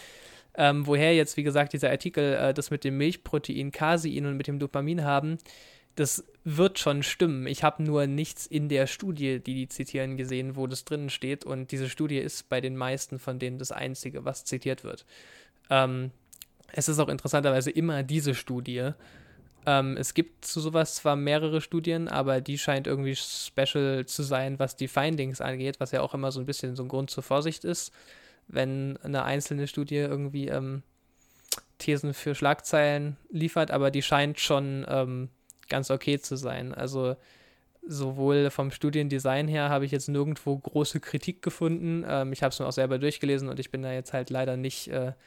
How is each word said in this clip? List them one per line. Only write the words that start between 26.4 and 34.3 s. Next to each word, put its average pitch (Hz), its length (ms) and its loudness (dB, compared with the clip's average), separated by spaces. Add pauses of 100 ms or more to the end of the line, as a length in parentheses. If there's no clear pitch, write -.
bisschen 131 300 -6
so 131 80 -6
ein 127 60 -8
Grund 135 200 -2
zur - 140 -8
Vorsicht 151 400 0
ist, 170 300 -4 (540)
wenn 135 560 -2
eine 139 200 -2
einzelne 143 440 -2
Studie 147 300 -4
irgendwie, 143 500 -2
ähm, 135 360 -4 (920)
Thesen 147 360 0
für 147 220 -4
Schlagzeilen 147 840 2 (120)
liefert, 160 420 0
aber 139 200 4
die 143 100 0
scheint 143 380 2